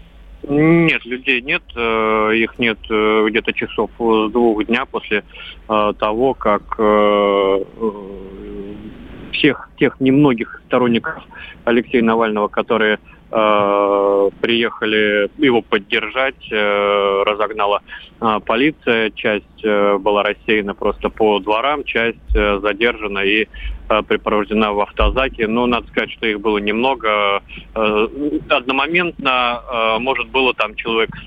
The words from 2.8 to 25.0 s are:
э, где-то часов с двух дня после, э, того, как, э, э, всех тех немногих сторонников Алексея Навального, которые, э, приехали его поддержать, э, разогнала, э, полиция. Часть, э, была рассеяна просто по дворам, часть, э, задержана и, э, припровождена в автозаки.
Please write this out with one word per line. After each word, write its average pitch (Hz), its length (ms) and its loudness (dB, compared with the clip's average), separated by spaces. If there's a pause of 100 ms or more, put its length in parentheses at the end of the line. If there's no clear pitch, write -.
э, 107 400 2
где-то 110 240 -2
часов 110 460 -4
с 110 340 2
двух 113 340 2
дня 123 200 -2
после, - 380 -4 (440)
э, 107 300 2
того, 117 380 0
как, - 420 -2
э, 101 840 4 (180)
э, 113 100 -2 (1400)
всех - 380 -2 (100)
тех 139 200 0
немногих 131 680 2
сторонников 123 560 0 (400)
Алексея 120 400 2
Навального, 110 440 2
которые, 107 520 0 (320)
э, 101 1000 4 (100)
приехали 107 920 0 (140)
его 120 200 4
поддержать, 110 880 -2
э, 101 720 2
разогнала, 104 560 0 (400)
э, 107 240 0
полиция. 113 680 0
Часть, - 480 -4
э, 101 340 2
была 101 240 0
рассеяна 104 540 -2
просто 104 340 -4
по 107 300 2
дворам, 120 460 -2
часть, - 500 -2
э, 104 260 2
задержана 104 580 -2
и, 101 280 0 (420)
э, 107 140 2
припровождена 107 680 0
в 104 80 -2
автозаки. 117 600 -2